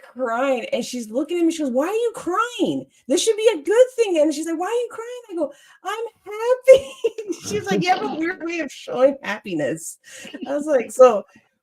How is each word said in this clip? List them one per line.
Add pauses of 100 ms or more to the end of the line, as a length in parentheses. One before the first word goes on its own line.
crying,
and
she's
looking
at
me.
She
goes,
Why
are
you
crying? (220)
This
should
be
a
good
thing.
And
she's
like,
Why
are
you
crying?
I
go, (300)
I'm (200)
happy.
<laughs>
She's
like,
You
have
a
weird
way
of
showing
happiness. (500)
I
was
like,
so (380)